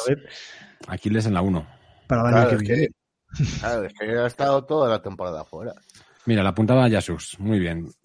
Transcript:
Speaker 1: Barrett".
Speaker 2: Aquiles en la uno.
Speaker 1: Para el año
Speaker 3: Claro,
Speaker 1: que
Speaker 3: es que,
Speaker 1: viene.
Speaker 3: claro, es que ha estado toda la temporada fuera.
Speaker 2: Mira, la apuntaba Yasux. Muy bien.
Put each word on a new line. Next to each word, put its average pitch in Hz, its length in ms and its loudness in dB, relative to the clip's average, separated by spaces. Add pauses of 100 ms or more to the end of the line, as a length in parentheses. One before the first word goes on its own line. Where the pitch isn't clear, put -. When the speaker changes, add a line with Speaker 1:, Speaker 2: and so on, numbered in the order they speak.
Speaker 1:
Barrett". 139 240 -2 (580)
Speaker 2:
Aquiles 107 380 -2
en 104 80 0
la 90 80 0
uno. 90 240 0 (400)
Speaker 1:
Para 117 160 0
el 120 60 2
año 117 80 4
Speaker 3:
Claro, 117 140 6
Speaker 1:
que 110 60 2
Speaker 3:
es 107 60 0
que, 104 120 0
Speaker 1:
viene. 156 140 2 (720)
Speaker 3:
claro, 113 240 -4
es 90 80 -10
que 104 140 -8 (120)
ha 120 80 0
estado 139 380 0
toda 147 240 2
la 110 140 0
temporada 87 420 -8
fuera. 95 300 -14 (500)
Speaker 2:
Mira, 110 180 2
la 95 80 2
apuntaba 120 380 4
Yasux. 90 520 -2
Muy 104 180 0
bien. 82 320 -4 (140)